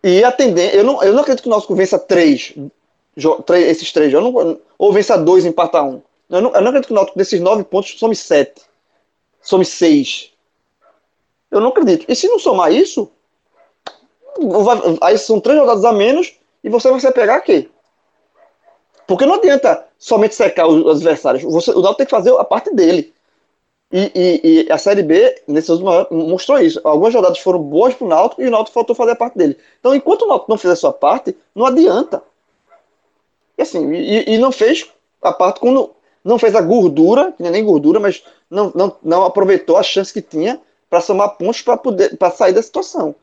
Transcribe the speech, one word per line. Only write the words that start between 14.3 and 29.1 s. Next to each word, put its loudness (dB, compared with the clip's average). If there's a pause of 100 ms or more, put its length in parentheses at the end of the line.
vai, 0 (220)
aí 2
são -2
três 2
rodadas 2
a 4
menos -2 (300)
e -10
você 0
vai 0
se 0
apegar 2
a -2
quê? 0 (1400)
Porque 0
não 4
adianta 2 (140)
somente 0
secar 0
os, 4
os 4
adversários. 0
Você, -2
o 2
Náutico 0
tem -2
que -8
fazer 2
a 0
parte -4
dele. 0 (840)
E, -2
e, 2
e -2
a -2
Série 0
B, 2
nesses -4
últimos 0
anos, 0
mostrou -2
isso. 0
Algumas 0
rodadas 0
foram -2
boas 0
pro -8
Náutico 0
e -2
o 0
Náutico -2
faltou -2
fazer 0